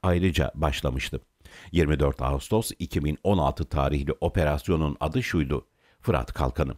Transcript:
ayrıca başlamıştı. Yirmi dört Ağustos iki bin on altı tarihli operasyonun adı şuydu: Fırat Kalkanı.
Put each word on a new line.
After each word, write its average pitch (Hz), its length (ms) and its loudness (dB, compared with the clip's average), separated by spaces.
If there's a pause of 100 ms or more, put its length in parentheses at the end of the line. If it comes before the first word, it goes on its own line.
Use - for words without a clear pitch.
ayrıca 87 520 2
başlamıştı. 71 640 -2 (500)
Yirmi 76 280 4
dört 71 220 0
Ağustos 69 580 -2
iki 78 260 -4
bin 76 180 0
on 98 140 2
altı 73 280 0
tarihli 69 560 0
operasyonun 78 800 0
adı 80 240 -2
şuydu: 71 440 -2 (340)
Fırat 73 320 -2
Kalkanı. 67 440 -2